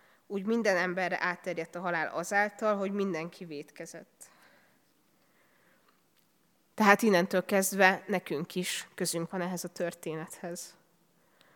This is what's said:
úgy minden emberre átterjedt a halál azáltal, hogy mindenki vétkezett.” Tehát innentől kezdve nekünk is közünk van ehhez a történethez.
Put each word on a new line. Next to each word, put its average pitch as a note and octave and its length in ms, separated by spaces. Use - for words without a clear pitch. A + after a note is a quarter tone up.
úgy F#3+ 140
minden G#3+ 320
emberre F3+ 460
átterjedt E3+ 520
a F3 40
halál F3 280
azáltal, G#3 680
hogy G3 140
mindenki F#3 540
vétkezett.” - 800
Tehát G3+ 280
innentől F#3+ 440
kezdve F#3+ 640
nekünk F3 480
is - 400
közünk E3+ 360
van F#3+ 100
ehhez F3+ 220
a F3 40
történethez. E3+ 1080